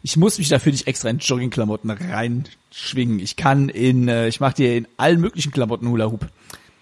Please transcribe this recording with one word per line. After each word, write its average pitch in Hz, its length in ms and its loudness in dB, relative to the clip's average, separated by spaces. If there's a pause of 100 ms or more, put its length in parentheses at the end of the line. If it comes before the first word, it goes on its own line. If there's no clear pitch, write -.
Ich - 140 -2
muss 196 200 4
mich 151 120 -2
dafür 147 220 4
nicht 135 160 -4
extra 127 220 -4
in 123 100 -2
Joggingklamotten 113 680 -2
reinschwingen. 120 1300 -4
Ich - 180 -8
kann 139 320 2
in, 123 380 2
äh, 117 200 2
ich 113 120 -4
mach 135 140 2
dir 120 240 2
in 117 100 -2 (100)
allen 165 220 4
möglichen 165 320 -2
Klamotten 120 360 -2
Hula 113 240 0
Hoop. - 160 -6 (540)